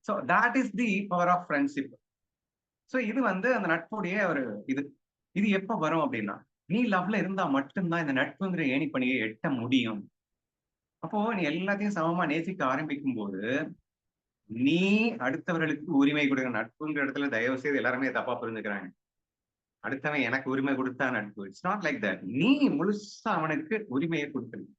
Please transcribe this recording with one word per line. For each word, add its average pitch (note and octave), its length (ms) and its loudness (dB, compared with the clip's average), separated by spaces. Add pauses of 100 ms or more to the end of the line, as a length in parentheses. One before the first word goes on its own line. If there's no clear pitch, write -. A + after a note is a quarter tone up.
So G#3 200 -2
that G#3 340 4
is B3 240 0
the G3+ 280 0
power F3 220 2
of F3+ 200 2
friendship. C#3 400 0 (1040)
So - 80 0
இது A#3 220 0
வந்து G3 320 2
அந்த G3 140 0
நட்புடைய F3 480 -2 (120)
ஒரு C#3+ 140 0 (240)
இது. C3+ 160 -2 (540)
இது G#3 140 4
எப்ப G3 260 2
வரும் D#3 280 2
அப்படின்னா, A2 320 -4 (300)
நீ F#3+ 180 0
லவ்ல G3 340 2
இருந்தா F#3+ 300 0
மட்டும்தான் E3 560 0
இந்த C#3 100 0
நட்புங்கிற E3 540 -2
ஏணிப்பணியை C3 520 0
எட்ட A2 340 -4
முடியும். A#2 460 0 (1000)
அப்போ E3 160 -4 (160)
நீ F#3 100 0
எல்லாத்தையும் G3 520 0
சமமா E3+ 300 2
நேசிக்க E3 400 -2
ஆரம்பிக்கும் C#3 520 -2
போது, G2 240 -6 (1080)
நீ C3+ 300 2 (380)
அடுத்தவர்களுக்கு D#3 760 -2
உரிமை D3 320 6
கொடுக்கிற C3 260 0
நட்புங்கிற C#3+ 520 -4
இடத்துல C#3 240 -2
தயவு A#2+ 300 0
செய்து C#3 220 0
எல்லாருமே B2 300 0
தப்பா A#2+ 240 -2
புரிஞ்சுக்கிறாங்க. G#2+ 540 -6 (960)
அடுத்தவன் C#3 440 -2
எனக்கு C3+ 220 -2
உரிமை C3+ 240 0
கொடுத்தா C3 360 -2
நட்பு. G#2+ 360 -4
It's - 180 -16
not G3 160 0
like D3+ 200 -2
that. G2+ 180 -2 (140)
நீ D#3+ 180 4 (200)
முழுசா G3+ 640 -2
அவனுக்கு D#3 440 -2 (120)
உரிமையை D#3+ 400 0
கொடுக்கணும். A#2+ 500 -10